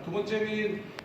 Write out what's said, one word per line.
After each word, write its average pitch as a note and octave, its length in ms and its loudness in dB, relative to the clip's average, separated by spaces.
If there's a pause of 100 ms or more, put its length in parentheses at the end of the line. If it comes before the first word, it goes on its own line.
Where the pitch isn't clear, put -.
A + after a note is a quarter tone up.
두 E3+ 80 -6
번째는 G#3+ 680 2 (240)